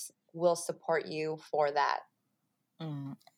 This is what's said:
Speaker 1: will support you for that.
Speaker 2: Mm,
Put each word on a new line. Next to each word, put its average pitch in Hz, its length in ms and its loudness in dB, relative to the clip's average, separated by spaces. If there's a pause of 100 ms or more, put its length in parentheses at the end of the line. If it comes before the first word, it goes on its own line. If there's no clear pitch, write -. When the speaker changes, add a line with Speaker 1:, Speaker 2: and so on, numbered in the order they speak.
(340)
Speaker 1:
will 170 240 2
support - 480 -2
you 156 340 -4 (100)
for 151 220 2
that. 143 280 2 (800)
Speaker 2:
Mm, 143 340 -6 (220)